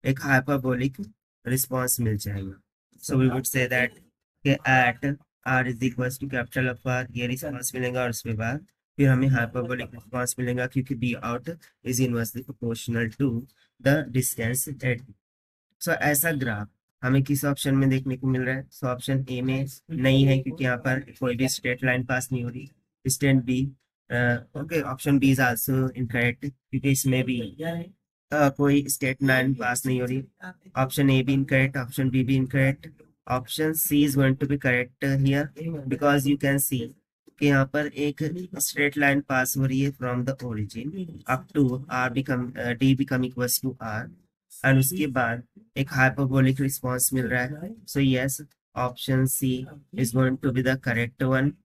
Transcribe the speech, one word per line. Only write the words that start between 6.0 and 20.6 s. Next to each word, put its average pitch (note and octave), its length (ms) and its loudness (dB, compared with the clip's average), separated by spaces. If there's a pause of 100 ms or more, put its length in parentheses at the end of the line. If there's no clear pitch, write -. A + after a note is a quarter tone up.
to C#3 100 -8
capital B2+ 400 -2
of B2 160 -8
R, B2+ 260 -2
ये B2 160 -4
रिस्पॉन्स B2+ 480 -6
मिलेगा B2+ 280 -2
और A#2+ 60 0
उसके A#2 240 -6
बाद A#2 320 -4 (340)
फिर C#3 100 6
हमें C3 180 4
हाइपरबोलिक B2 680 0
रिस्पॉन्स B2 460 -6
मिलेगा B2 280 -2
क्योंकि C3 280 -2
B A#2+ 200 -2 (100)
out A#2+ 200 -6 (420)
is B2+ 200 0
inversely A#2 360 -4
proportional A#2 800 -4
to B2 200 0 (460)
the C#3+ 240 2
distance B2+ 720 -4
at B2 140 0
B। - 160 -18 (680)
So, - 80 -4
ऐसा D3+ 420 0
ग्राफ A#2+ 380 -4 (340)
हमें C3+ 200 4
किस C#3+ 220 0
ऑप्शन C#3+ 300 0
में C3+ 140 4
देखने C3 280 0
को C3 100 -4
मिल C3 140 0
रहा C3 140 -2
है? - 140 -10
So, - 140 -14
ऑप्शन C3 400 -2
A B2+ 180 -6
में C3 240 -2 (260)
नहीं C3+ 340 4
है C3+ 140 6
क्योंकि C3 240 -6